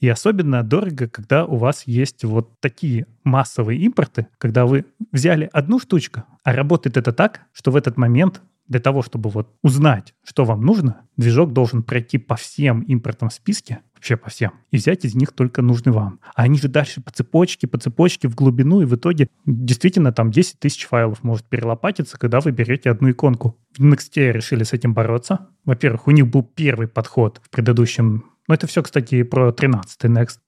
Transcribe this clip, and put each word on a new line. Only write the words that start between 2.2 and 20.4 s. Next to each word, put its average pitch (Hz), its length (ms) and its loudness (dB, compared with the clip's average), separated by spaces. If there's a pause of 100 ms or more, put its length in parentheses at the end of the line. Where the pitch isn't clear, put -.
вот 113 360 -4
такие 135 460 -4 (160)
массовые 127 580 -2
импорты, 175 460 -2 (120)
когда 120 280 0
вы 135 200 0 (260)
взяли 156 400 0
одну 156 260 0
штучку, - 460 -2 (180)
а 131 100 0
работает 143 440 0
это 120 160 0
так, 196 300 -2 (100)
что - 180 -2
в 131 60 2
этот 139 200 0
момент 131 460 2 (240)
для 123 140 -2
того, 135 220 -2
чтобы 113 260 -8
вот 110 340 -6
узнать, 139 520 2 (100)
что 135 220 -2
вам 110 160 -2
нужно, 160 400 0 (160)
движок 123 340 2
должен 120 300 0
пройти 123 340 -4
по 123 180 -4
всем 120 460 -2
импортам 117 480 -4
в - 60 -8
списке, - 460 -8 (140)
вообще - 220 -4
по - 140 -14
всем, - 220 -6 (180)
и 117 80 0
взять 170 260 -2
из 110 100 -4
них 127 180 0
только 127 280 -2
нужный 120 320 2
вам. 104 260 -2 (160)
А 120 100 0
они 139 140 4
же 139 100 -2
дальше 143 340 -2
по - 100 -18
цепочке, 165 540 0
по 123 100 -6
цепочке, 143 500 0
в 117 80 -2
глубину, 135 460 2
и 151 60 2
в 120 80 2
итоге 147 340 0 (160)
действительно 127 680 0
там 113 180 0
десять 156 300 0